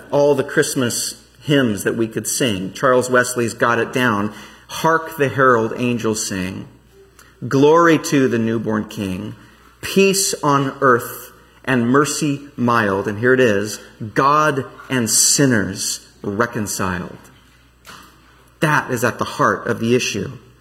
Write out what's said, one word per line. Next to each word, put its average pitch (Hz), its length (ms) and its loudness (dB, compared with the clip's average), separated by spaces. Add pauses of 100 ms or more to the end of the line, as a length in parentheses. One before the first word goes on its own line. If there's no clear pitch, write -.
(100)
all 143 240 4
the 131 80 2
Christmas - 800 -2 (180)
hymns 123 420 2
that 110 120 0
we 113 120 0
could 110 180 -8
sing, 95 460 -4
Charles 127 360 2
Wesley's 120 460 0
got 117 240 2
it 110 140 -2
down. 107 420 0 (320)
"Hark - 520 -2
the 139 100 2
herald 117 480 2
angels 113 500 -2
sing. 95 400 -6 (800)
Glory 151 520 6
to 139 300 2
the 117 100 0
newborn 110 500 -2
King. 101 460 -8 (480)
Peace 190 600 2
on 139 380 0
earth - 520 0 (320)
and 123 240 2
mercy 143 680 0
mild." 107 500 0
And 104 120 -4
here 123 160 4
it 127 60 4
is, 107 380 0 (360)
"God 143 500 2 (240)
and 123 200 0
sinners 107 920 0 (220)
reconciled." 101 960 -4 (1400)
That 147 300 0
is 120 140 -2
at 113 140 -2
the 113 60 -4
heart 110 420 0
of 110 140 -2
the 117 140 2
issue. - 380 -2 (280)